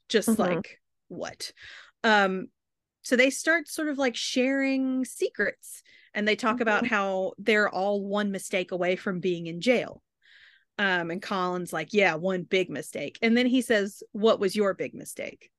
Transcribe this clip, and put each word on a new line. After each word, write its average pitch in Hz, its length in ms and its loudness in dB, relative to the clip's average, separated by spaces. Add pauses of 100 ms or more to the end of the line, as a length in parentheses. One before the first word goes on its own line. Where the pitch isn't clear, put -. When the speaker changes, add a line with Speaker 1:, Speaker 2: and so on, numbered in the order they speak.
Speaker 1:
Just 208 180 2
Speaker 2:
Mm-hmm. 220 120 4
Speaker 1:
like, 180 420 -2 (260)
what? - 460 -12 (500)
Um, 196 440 2 (560)
so - 120 0
they 254 140 6
start 320 400 0
sort 311 180 -6
of, 277 100 -4
like, 262 200 0
sharing 262 880 0
secrets. - 760 -6 (320)
And 208 140 -2
they 214 80 4
talk 233 240 0
about 214 240 2
Speaker 2:
Mm-hmm. 233 100 0
Speaker 1:
how 190 440 0
they're 208 320 2
all 202 340 -2
one 202 280 0
mistake 185 420 -4
away 180 240 0
from 180 240 -6
being 170 260 -2
in 170 140 -8
jail. 233 420 0 (760)
Um, 180 300 0
and 180 120 -6
Colin's 180 520 -2
like, 160 200 -6
"Yeah, 190 220 6
one 180 280 -2
big 185 260 0
mistake." - 540 -8
And 226 120 4
then 247 120 4
he 254 140 4
says, 208 500 0
"What 214 280 4
was 190 160 0
your 202 200 2
big 131 180 -6
mistake?" - 640 -12